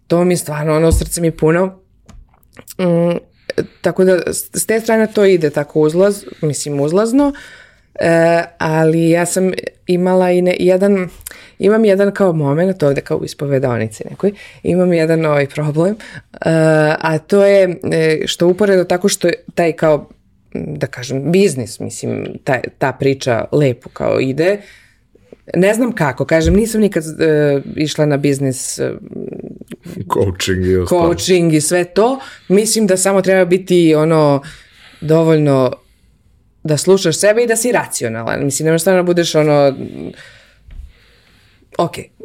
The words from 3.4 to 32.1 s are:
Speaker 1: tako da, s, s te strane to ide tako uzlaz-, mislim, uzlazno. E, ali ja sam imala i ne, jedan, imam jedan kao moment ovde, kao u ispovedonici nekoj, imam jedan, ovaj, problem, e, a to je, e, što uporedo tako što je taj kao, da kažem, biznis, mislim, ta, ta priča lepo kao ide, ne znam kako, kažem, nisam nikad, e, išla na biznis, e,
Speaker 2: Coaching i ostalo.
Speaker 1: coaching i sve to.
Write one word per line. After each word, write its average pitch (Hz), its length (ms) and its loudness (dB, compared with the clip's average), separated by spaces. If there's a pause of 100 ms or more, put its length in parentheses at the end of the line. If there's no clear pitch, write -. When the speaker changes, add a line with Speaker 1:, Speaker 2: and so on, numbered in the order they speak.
Speaker 1:
tako 180 220 0
da, 185 240 4
s, - 260 -8
s - 120 -6
te 220 140 0
strane 220 280 2
to 214 180 2
ide 170 240 4
tako 147 300 -2
uzlaz-, 185 460 2 (160)
mislim, 147 380 -4
uzlazno. 226 540 2 (640)
E, - 120 -2 (500)
ali 160 520 2
ja 170 160 2
sam 185 260 -2 (360)
imala 180 440 2
i 180 100 2
ne, 180 180 0
jedan, 185 500 2 (500)
imam 220 260 2
jedan 196 260 4
kao 196 220 0
moment 160 500 0
ovde, 143 180 0
kao 156 160 -4
u 156 80 -6
ispovedonici 131 840 -4
nekoj, - 220 -4 (320)
imam 180 300 0
jedan, 160 320 2
ovaj, 147 220 0
problem, 151 480 -2 (380)
e, - 40 -20 (640)
a 160 180 -2
to 196 280 2
je, 190 380 4
e, 160 420 0
što - 220 0
uporedo 185 360 2
tako 180 260 0
što - 180 -2
je 170 60 0 (220)
taj 170 160 0
kao, 156 380 0 (440)
da - 340 -8
kažem, 135 440 -6
biznis, 156 480 0
mislim, 107 460 -8 (180)
ta, 131 160 -2 (180)
ta 135 160 -2
priča 135 580 -2
lepo 135 380 0
kao 110 300 -2
ide, 160 420 -2 (920)
ne 185 200 2
znam 233 180 0
kako, 139 340 -4
kažem, 160 280 2
nisam 220 280 0
nikad, 190 220 0 (160)
e, 151 420 2 (140)
išla 151 300 -2
na 147 120 0
biznis, 139 640 -2
e, 131 120 -4 (1200)
Speaker 2:
Coaching 92 520 -2
i 92 120 2
ostalo. 92 260 0
Speaker 1:
coaching 170 500 0
i 151 80 2
sve 175 220 0
to. 226 360 0 (280)